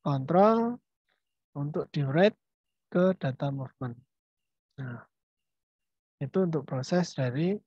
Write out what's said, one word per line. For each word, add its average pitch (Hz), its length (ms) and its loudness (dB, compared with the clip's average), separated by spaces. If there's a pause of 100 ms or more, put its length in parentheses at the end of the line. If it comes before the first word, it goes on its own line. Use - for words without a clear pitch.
kontrol 202 760 2 (760)
untuk 147 360 -6
di-write 156 480 2 (480)
ke 185 320 2
data 139 320 -4
movement. 127 480 -8 (800)
Nah, 120 240 -10 (1200)
itu 139 160 -4
untuk 160 240 0
proses 175 480 -2
dari 147 560 -2